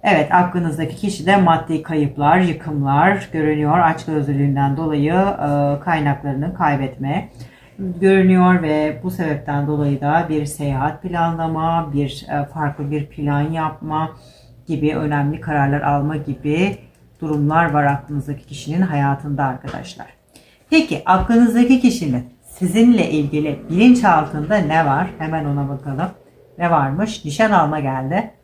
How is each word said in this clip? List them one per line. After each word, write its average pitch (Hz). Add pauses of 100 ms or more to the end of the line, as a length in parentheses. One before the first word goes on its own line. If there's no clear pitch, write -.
Evet, 165
aklınızdaki 170
kişide 190
maddi 165
kayıplar, 151
yıkımlar 156
görünüyor. 151
Açgözlülüğünden 143
dolayı, 156
e, 143
kaynaklarını 147
kaybetme 139 (500)
görünüyor 185
ve 151
bu 185
sebepten 147
dolayı 147
da 156
bir 151
seyahat 143
planlama, 165
bir, 143
e, 143
farklı 147
bir 147
plan 147
yapma 156 (560)
gibi, 151
önemli 147
kararlar 143
alma 143
gibi 151 (440)
durumlar 151
var 147
aklınızdaki 139
kişinin 156
hayatında 143
arkadaşlar. - (600)
Peki 302
aklınızdaki 233
kişinin 139
sizinle 214
ilgili 151 (100)
bilinçaltında 180
ne 160
var? 143 (100)
Hemen 160
ona 143
bakalım. 139 (480)
Ne 170
varmış? 156
Nişan 208
alma 156
geldi. 139 (120)